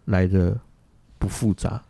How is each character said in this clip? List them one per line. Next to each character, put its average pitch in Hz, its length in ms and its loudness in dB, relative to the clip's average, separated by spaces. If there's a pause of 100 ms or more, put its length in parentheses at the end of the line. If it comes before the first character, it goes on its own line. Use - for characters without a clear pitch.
来 92 220 2
得 92 300 2 (640)
不 - 80 -2
复 101 280 0
杂， - 360 -6